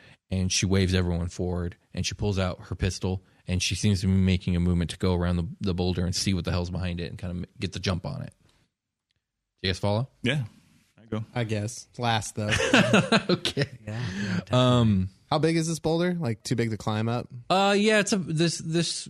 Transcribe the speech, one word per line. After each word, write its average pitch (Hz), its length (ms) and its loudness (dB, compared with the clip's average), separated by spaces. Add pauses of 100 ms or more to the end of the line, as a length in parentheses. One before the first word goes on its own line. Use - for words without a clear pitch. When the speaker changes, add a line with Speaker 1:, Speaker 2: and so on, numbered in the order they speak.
(300)
Speaker 1:
and 92 220 0
she - 140 0
waves 95 280 4
everyone 87 340 0
forward, 87 480 -4 (180)
and 92 100 -4
she - 100 -6
pulls 104 240 -2
out 92 260 -2
her - 100 -10
pistol, 95 480 -2 (240)
and 92 160 -2
she - 120 -2
seems 98 280 2
to 92 40 -2
be 95 60 4
making 92 440 2
a 85 40 2
movement 87 300 2
to - 80 -12
go 92 160 2
around 87 220 0
the, 85 100 -2 (140)
the 95 140 -2
boulder 90 300 0
and 92 100 -2
see 98 200 0
what 85 100 -2
the 87 60 -2
hell's 87 200 -2
behind 87 300 -6
it 82 100 -8
and 127 80 -14
kinda 90 180 -8
m-, 87 80 -8 (140)
get 98 140 -6
the 90 60 -12
jump 90 260 -2
on 80 180 -8
it. 76 100 -14 (1300)
Do 92 60 -2
you 95 40 0
guys 92 60 -6
follow? 104 300 0 (140)
Speaker 2:
Yeah. 131 200 0 (580)
I 110 60 -20
go. 110 180 -6 (100)
Speaker 3:
I 120 100 -2
guess. 107 420 -6 (120)
Last, 113 360 0
though. 107 140 -4
Speaker 1:
<laughs> - 240 0 (580)
Okay. 180 340 -2 (220)
Speaker 4:
Yeah, 107 120 -6 (240)
yeah, 107 160 -2
definitely. - 140 -6
Speaker 1:
Um, 117 560 4 (220)
Speaker 3:
How 156 80 2
big 165 180 2
is 160 100 0
this 165 120 -2
boulder? 170 400 0
Like, 117 240 -4
too - 140 -2
big 117 140 0
to 110 60 -2
climb 110 320 -2
up? 120 200 -4 (200)
Speaker 1:
Uh, 196 300 4
yeah, 214 220 4
it's 202 120 0
a, 202 60 2
this, 165 400 0
this, 165 520 -2